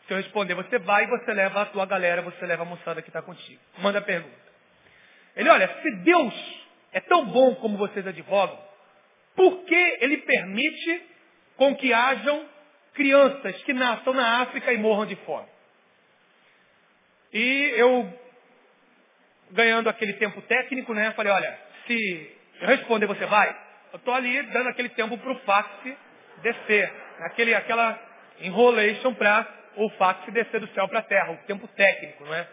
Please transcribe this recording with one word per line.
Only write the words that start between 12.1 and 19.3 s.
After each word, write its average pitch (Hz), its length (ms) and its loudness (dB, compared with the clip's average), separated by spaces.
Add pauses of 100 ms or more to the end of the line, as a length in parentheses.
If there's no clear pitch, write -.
crianças 269 680 4
que 294 100 -4
nasçam 254 400 -2
na 240 280 2
África 247 320 -4
e 226 60 0
morram 214 280 2
de 190 100 -10
fome?" 127 300 -10 (1900)
E 262 440 0
eu, 240 360 4 (1400)